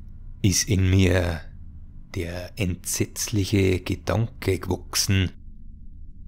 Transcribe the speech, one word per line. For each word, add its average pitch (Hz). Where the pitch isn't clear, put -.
ist -
in 92
mir 90
der 87
entsetzliche 95
Gedanke -
gewachsen, 90